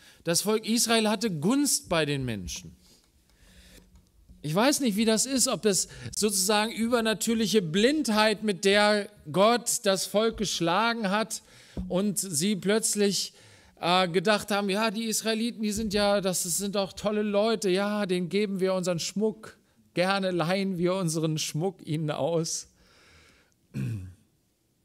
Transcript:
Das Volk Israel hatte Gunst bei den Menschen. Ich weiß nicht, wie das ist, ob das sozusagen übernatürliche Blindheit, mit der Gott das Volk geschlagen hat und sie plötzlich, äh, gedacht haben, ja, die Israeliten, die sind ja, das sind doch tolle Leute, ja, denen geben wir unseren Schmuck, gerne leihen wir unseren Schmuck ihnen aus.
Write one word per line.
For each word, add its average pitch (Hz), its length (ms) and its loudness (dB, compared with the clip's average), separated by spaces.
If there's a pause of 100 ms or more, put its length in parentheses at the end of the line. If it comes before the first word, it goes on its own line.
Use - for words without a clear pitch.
(240)
Das 165 180 0
Volk 220 260 0
Israel 226 400 2
hatte 214 240 0
Gunst 220 560 0
bei 160 180 2
den 139 200 -2
Menschen. 90 500 -8 (1700)
Ich 147 120 -6
weiß 262 280 2
nicht, 220 160 0
wie 226 80 2
das 220 200 2
ist, 262 220 0
ob 214 140 -2
das 202 260 0 (280)
sozusagen 208 560 0
übernatürliche 220 880 0
Blindheit, 214 840 2
mit 202 220 -2
der 208 440 4 (220)
Gott 214 520 2
das 190 220 0
Volk 226 320 0
geschlagen 214 720 0
hat 214 340 -2 (440)
und 190 300 0
sie 190 380 0
plötzlich, 202 760 0 (460)
äh, 180 280 2
gedacht 190 420 0
haben, 202 200 0
ja, 214 200 0
die 226 160 -6
Israeliten, 220 560 -2
die 214 100 0
sind 208 220 -4
ja, 202 280 2
das 180 220 -2
sind 185 320 -4
doch 196 180 -2
tolle 208 280 -2
Leute, 208 480 2
ja, 202 380 0
denen 180 220 -2
geben 196 300 0
wir 190 140 2
unseren 180 260 0
Schmuck, - 580 -4 (360)
gerne 190 380 0
leihen 185 460 0
wir 175 180 2
unseren 160 420 0
Schmuck 160 480 -4
ihnen 151 240 -4
aus. 165 580 -2 (2250)